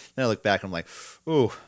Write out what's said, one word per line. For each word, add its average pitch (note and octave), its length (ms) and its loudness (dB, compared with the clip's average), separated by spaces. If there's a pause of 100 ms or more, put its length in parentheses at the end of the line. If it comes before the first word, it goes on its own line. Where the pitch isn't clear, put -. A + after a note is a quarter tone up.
(160)
then C3+ 80 0
I A#2+ 40 2
look G#2+ 140 -2
back G2 200 2
and G2 60 -10
I'm F#2+ 40 -10
like, E2+ 140 -6 (420)
"Ooh, C#3+ 240 4 (160)